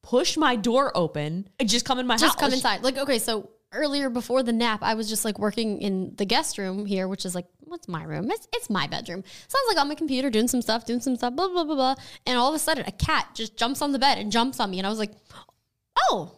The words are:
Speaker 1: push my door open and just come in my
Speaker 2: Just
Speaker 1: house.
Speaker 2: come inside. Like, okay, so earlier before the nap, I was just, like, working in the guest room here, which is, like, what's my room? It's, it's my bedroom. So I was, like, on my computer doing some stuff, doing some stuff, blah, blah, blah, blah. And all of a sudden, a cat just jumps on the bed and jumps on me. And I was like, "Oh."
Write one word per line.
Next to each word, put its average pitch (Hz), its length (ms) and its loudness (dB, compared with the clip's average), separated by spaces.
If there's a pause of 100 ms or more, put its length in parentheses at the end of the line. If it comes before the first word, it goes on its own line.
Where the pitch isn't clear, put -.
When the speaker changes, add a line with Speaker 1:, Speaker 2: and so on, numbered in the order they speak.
Speaker 1:
push 302 360 2
my 262 180 4
door 240 400 2
open 160 500 -2 (120)
and 240 100 2
just 233 160 2
come 254 140 0
in 254 80 -2
my 240 100 2
Speaker 2:
Just - 200 4
Speaker 1:
house. - 40 -4
Speaker 2:
come 277 140 4
inside. 233 280 0
Like, 262 140 0
okay, 277 220 0
so 220 320 -4 (200)
earlier 277 380 0
before 247 340 0
the 233 100 0
nap, 226 300 2
I 226 120 2
was 220 160 -4
just, 220 160 -2
like, 208 120 -2
working 214 440 -2
in 190 340 -2
the 202 80 0
guest 240 320 0
room 196 300 -4
here, 190 200 -2
which 190 200 -6
is, 175 80 -6
like, 180 100 -6 (160)
what's 339 260 -14
my 160 180 -8
room? 160 260 -4
It's, 453 240 -6
it's 480 160 -6
my 165 160 2
bedroom. 190 360 -8 (260)
So 539 100 2
I 539 80 2
was, 427 80 4
like, 302 80 4
on 285 60 2
my 302 60 -4
computer 269 360 0
doing 220 180 4
some 247 140 0
stuff, 233 240 -2
doing 240 140 0
some 254 160 0
stuff, 247 200 -2
blah, 370 120 0
blah, 359 160 0
blah, 302 100 -2
blah. 269 200 2 (320)
And 247 120 2
all 247 100 4
of 311 60 2
a 311 40 -2
sudden, 311 280 0
a 202 60 -8
cat - 420 0
just - 240 -8
jumps 262 240 0
on 285 100 0
the 269 60 0
bed 262 180 4
and 202 160 -4
jumps 240 260 2
on 208 120 0
me. 185 80 -4
And 190 80 -2
I 202 40 0
was 220 80 -4
like, 208 140 -4 (840)
"Oh." 220 400 2